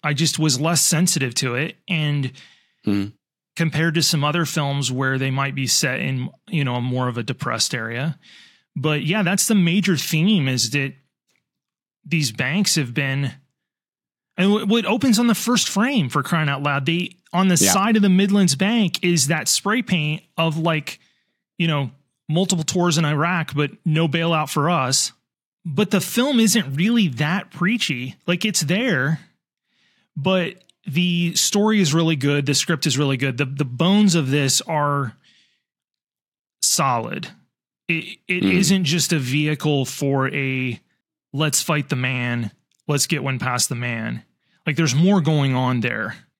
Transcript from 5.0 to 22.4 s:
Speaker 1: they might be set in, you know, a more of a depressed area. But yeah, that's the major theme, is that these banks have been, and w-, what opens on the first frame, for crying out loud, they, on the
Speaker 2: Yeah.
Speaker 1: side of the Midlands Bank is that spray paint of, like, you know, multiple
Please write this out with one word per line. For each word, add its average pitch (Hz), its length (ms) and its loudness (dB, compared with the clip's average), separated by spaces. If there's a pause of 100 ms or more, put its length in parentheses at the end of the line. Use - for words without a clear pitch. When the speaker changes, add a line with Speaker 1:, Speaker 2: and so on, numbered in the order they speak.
Speaker 1:
they 135 140 -2
might 139 240 -4
be 135 120 -4
set 131 340 0
in, 131 280 -4 (200)
you 147 160 0
know, 123 100 -2
a 123 60 -2
more 127 260 -2
of 120 100 -4
a 117 60 -4
depressed 117 500 -4
area. 120 460 -4 (560)
But 151 280 -2
yeah, 196 200 0
that's 185 240 0
the 226 80 2
major 180 400 2
theme, 165 540 0
is 117 220 -2
that 139 220 -2 (1080)
these 147 280 -2
banks 143 440 -2
have 127 180 -2
been, 139 380 -2 (1040)
and 185 140 2
w-, 208 160 2
what 220 220 2
opens 220 320 2
on 240 80 4
the 220 80 4
first - 340 0
frame, 220 400 0
for 139 140 0
crying 156 260 0
out 143 140 -4
loud, 143 240 0
they, 170 240 -2 (200)
on 185 180 2
the 175 120 4
Speaker 2:
Yeah. 190 100 4
Speaker 1:
side 196 240 4
of 214 60 4
the 202 80 4
Midlands 190 460 4
Bank 196 480 0
is 170 240 2
that 156 200 -2
spray 220 360 0
paint 151 400 -2 (140)
of, 165 200 0
like, 160 420 -2 (600)
you 165 80 2
know, 143 240 0 (360)
multiple 175 380 0